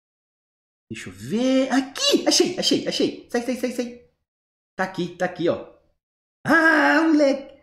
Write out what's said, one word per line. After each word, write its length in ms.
Deixa 200
eu 40
ver. 580
Aqui! 560
Achei, 300
achei, 300
achei. 420
Sai, 120
sai, 140
sai, 160
sai. 380
Tá 60
aqui, 340
tá 80
aqui, 240
ó. 260
Ah, 580
moleque. 600